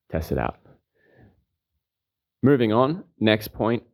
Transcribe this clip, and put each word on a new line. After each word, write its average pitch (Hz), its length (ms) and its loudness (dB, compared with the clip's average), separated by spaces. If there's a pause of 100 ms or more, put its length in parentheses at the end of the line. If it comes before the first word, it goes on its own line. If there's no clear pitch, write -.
(100)
test 80 200 -8
it 69 80 -4
out. - 200 -6 (1800)
Moving 120 300 4
on, 135 320 0 (140)
next 110 300 2
point 117 340 -4 (120)